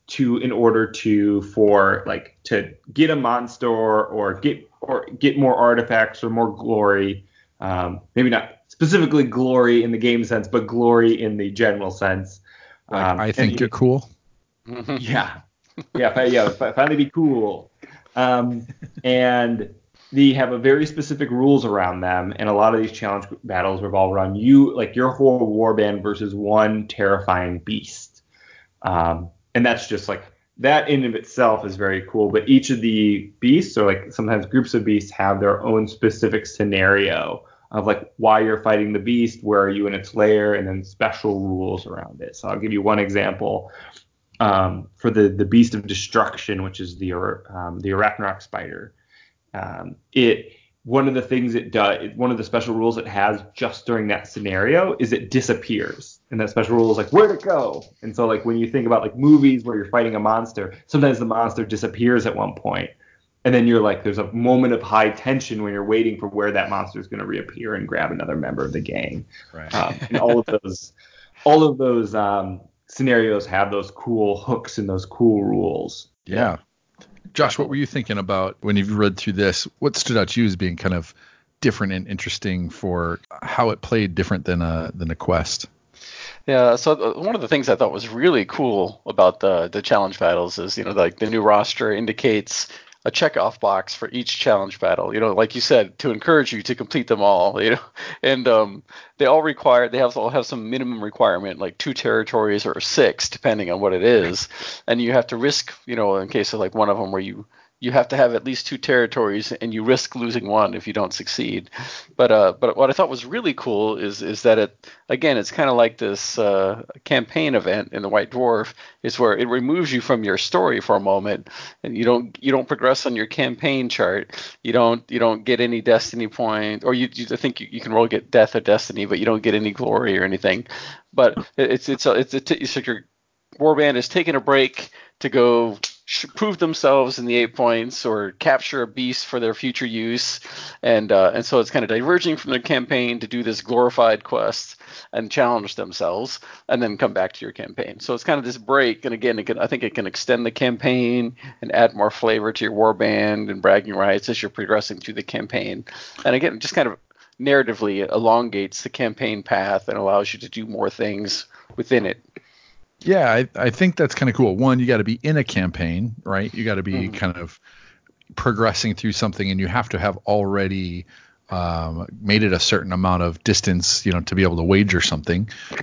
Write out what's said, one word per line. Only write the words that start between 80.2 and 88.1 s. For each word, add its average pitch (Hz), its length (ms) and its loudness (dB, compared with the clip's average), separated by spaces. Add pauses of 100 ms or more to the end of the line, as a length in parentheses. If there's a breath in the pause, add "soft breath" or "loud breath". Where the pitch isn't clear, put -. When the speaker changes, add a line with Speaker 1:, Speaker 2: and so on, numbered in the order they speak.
Speaker 2:
to 120 120 0
you 117 40 4
as 95 120 0
being 90 180 -2
kind 92 180 -4
of 85 220 -6 (460 soft breath)
different 101 320 0
and 92 140 -6
interesting 92 600 -6
for 85 500 -4 (220)
how - 280 0
it - 120 -6
played 104 320 -2
different 85 320 -2
than 87 160 0
a, 82 320 -4
than 87 160 -6
a 80 60 -6
quest? - 520 -2 (800 loud breath)
Speaker 3:
Yeah, 123 300 6
so, 151 160 2
uh, 113 300 0
one 214 140 -4
of 190 60 -4
the 117 60 -8
things 139 220 2
I 104 60 6
thought 101 160 2
was 107 180 -8
really 120 360 2